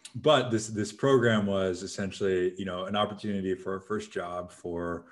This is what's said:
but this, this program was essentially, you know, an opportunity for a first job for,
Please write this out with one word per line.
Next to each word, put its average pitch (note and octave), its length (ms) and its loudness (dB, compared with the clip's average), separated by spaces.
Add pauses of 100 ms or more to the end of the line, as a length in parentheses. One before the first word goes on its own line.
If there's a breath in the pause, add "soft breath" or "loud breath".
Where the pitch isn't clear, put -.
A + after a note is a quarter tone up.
(160)
but C3 340 4
this, A2 180 0
this G#2+ 240 -4
program A#2 540 4
was F#2+ 360 0
essentially, F#2+ 760 -2
you G2 80 -6
know, F#2 180 -6
an G2+ 120 -4
opportunity G2+ 580 -2
for F#2+ 220 -6
a F#2+ 40 -8
first G#2+ 320 -6
job F2 400 -6
for, E2+ 600 -6